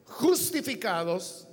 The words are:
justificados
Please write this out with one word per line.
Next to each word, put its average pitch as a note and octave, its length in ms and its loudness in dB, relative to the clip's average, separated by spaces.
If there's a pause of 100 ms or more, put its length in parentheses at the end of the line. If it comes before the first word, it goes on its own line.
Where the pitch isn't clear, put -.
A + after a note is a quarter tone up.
justificados G#3+ 1500 0